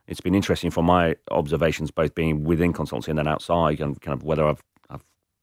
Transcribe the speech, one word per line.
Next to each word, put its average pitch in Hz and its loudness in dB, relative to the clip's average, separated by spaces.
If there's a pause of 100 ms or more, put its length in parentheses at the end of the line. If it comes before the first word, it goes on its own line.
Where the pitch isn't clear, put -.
It's - -12
been 92 2
interesting 90 2
from 85 0
my 87 4 (160)
observations, 78 0
both 78 -2
being 78 0
within 82 2
consultancy 73 -6
and 78 -2
then 76 0
outside, 78 0
and 73 -4
kind 78 -4
of 64 -6
whether 78 2
I've, 76 0 (260)
I've, 69 -14 (400)